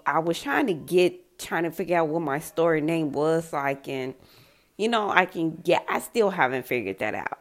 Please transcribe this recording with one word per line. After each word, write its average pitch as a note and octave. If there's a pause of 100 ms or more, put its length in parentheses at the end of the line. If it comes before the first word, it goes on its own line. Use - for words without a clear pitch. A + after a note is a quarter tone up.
I D3
was E3
trying C#4+
to G#3
get, E3+
trying E3
to E3
figure E3+
out E3
what E3
my D3
store E3
name D#3
was D#3+
so D3+
I C#3
can, C3+ (640)
you G#3+
know, G#3+
I F3+
can E3
get, E3+
I D#3
still G3+
haven't C3
figured G2+
that G#2+
out. -